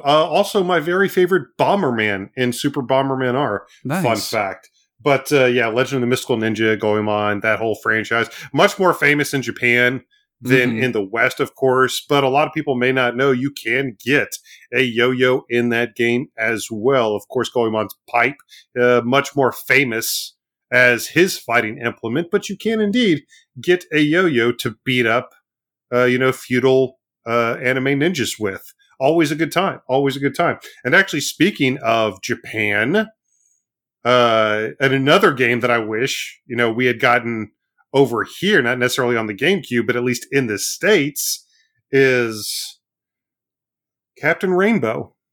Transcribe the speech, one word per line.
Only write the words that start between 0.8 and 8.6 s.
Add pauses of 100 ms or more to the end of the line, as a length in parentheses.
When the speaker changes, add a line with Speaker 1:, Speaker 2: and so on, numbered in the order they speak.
Speaker 1:
very
favorite (100)
Bomberman
in
Super
Bomberman
R. (180)
Speaker 2:
Nice.
Speaker 1:
Fun
fact. (280)
But,
uh,
yeah,
Legend
of
the
Mystical
Ninja,
Goemon,
that
whole
franchise, (240)
much